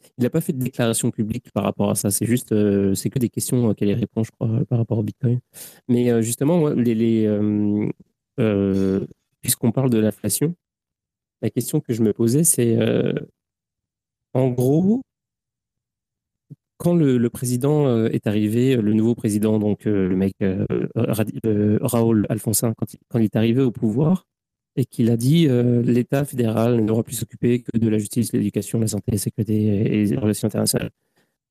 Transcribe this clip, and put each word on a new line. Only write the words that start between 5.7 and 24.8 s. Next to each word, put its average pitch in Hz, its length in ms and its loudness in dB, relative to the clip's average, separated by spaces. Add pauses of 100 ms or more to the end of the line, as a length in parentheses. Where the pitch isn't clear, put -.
Mais, 120 240 2
euh, 117 100 2
justement, 139 380 0
moi, 147 160 2
les, 120 180 2
les, 113 320 2
euh, 104 640 0 (500)
euh, 98 640 0 (360)
puisqu'on - 300 -2
parle 131 180 0
de 113 80 2
l'inflation, 107 580 -2 (840)
la 113 80 -2
question 131 320 -2
que 123 120 -4
je 113 100 0
me 104 100 2
posais, 117 300 2
c'est, 117 340 2
euh, 117 360 0 (1200)
en 131 120 2
gros, 156 520 0 (1800)
quand 175 160 0
le, 139 240 4
le 117 140 2
président, 139 560 0
euh, 113 220 2
est - 180 -4
arrivé, 110 480 2
le 107 180 2
nouveau 113 220 2
président, 107 420 0
donc, 104 300 -2
euh, 98 200 0
le 92 80 0
mec, 98 180 0 (100)
euh, 101 220 -2 (300)
Radi-, 113 500 -2
euh, 104 360 2
Raúl 113 480 2
Alfonsín, 113 480 -2
quand - 160 -8
il, - 60 -20 (100)
quand 123 80 -4
il 113 80 2
est 104 100 -2
arrivé 117 280 2
au 123 80 0
pouvoir 131 560 0 (480)
et 127 100 0